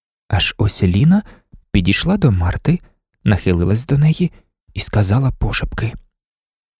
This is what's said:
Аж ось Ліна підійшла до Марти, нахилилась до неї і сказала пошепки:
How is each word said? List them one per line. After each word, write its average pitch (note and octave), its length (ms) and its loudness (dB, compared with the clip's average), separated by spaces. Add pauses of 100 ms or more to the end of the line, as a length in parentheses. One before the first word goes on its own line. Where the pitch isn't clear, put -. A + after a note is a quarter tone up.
(280)
Аж - 300 -2
ось - 240 0
Ліна B2+ 400 2 (480)
підійшла D#3+ 460 0
до F#3+ 160 2
Марти, F2+ 480 -2 (440)
нахилилась F#2+ 600 0
до C#3 120 0
неї D#3+ 340 0 (420)
і - 60 -6
сказала G#2+ 500 0
пошепки: - 640 -4 (840)